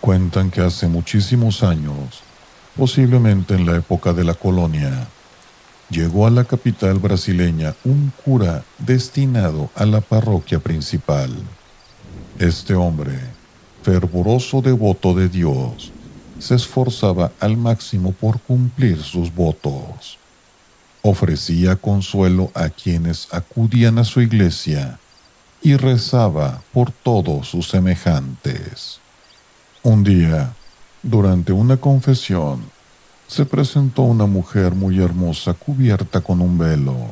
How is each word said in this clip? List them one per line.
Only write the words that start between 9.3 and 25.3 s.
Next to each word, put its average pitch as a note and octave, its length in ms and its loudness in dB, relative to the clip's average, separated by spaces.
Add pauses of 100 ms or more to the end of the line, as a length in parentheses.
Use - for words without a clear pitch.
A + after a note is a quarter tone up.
a G#2 100 0
la G#2+ 160 2
parroquia G2+ 580 0
principal. C#2+ 720 -4 (1040)
Este F2 380 0
hombre, D#2 420 -2 (640)
fervoroso F#2 800 0
devoto G#2+ 520 2
de F#2 160 2
Dios, C#2 600 -4 (480)
se - 160 0
esforzaba A2 840 0
al G#2+ 180 0
máximo G#2+ 540 -2
por A2 280 -2
cumplir B2 640 0
sus E2+ 320 -4
votos. D2 840 -6 (840)
Ofrecía F2+ 720 0
consuelo F#2 800 0
a E2 160 -2
quienes E2+ 640 -4
acudían A2+ 680 2
a A#2+ 60 4
su B2 180 0
iglesia D#2+ 800 0 (600)